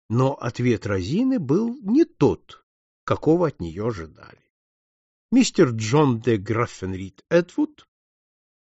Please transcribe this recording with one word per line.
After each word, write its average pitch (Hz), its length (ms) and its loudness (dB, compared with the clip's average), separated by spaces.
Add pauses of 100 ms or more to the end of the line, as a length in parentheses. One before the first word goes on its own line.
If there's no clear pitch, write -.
Но 131 240 2
ответ 120 540 -2
Розины 160 520 -2
был 208 420 -2
не 233 240 2
тот, - 580 -2 (400)
какого 160 460 0
от - 100 -14
неё 87 280 -8
ожидали. - 600 -14 (800)
Мистер 208 420 4
Джон 113 500 2
де 113 160 2
Граффенрид 98 920 -6
Этвуд 180 560 -2 (840)